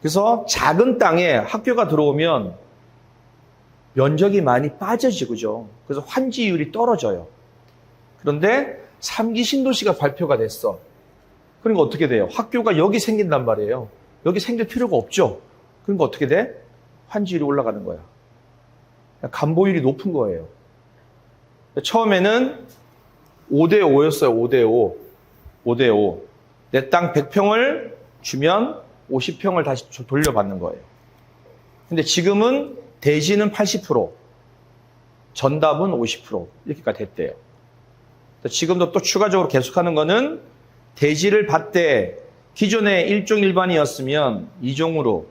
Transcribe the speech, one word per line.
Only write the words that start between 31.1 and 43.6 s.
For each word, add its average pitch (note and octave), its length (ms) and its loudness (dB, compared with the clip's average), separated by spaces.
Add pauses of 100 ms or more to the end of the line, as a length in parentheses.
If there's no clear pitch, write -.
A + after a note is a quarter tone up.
근데 E3 140 -2
지금은 G#3+ 760 0 (240)
대지는 F3+ 520 2
팔십 G#3+ 320 -2
프로, A#2 300 0 (1200)
전답은 D3+ 600 0
오십 A#2 320 -4
프로 F2+ 240 -10 (160)
이렇게까지 C3 340 -6
됐대요. F#2 340 -8 (1160)
지금도 E3+ 440 -2
또 F#3+ 80 0
추가적으로 F#3+ 480 0
계속하는 E3 460 0
거는 G#3+ 460 0 (540)
대지를 F3+ 520 2
받되 D3+ 720 0 (360)
기존에 G3+ 480 2
일 G3+ 240 0
종 G#3+ 140 2
일 F#3+ 140 4
반이었으면 D3 920 0 (140)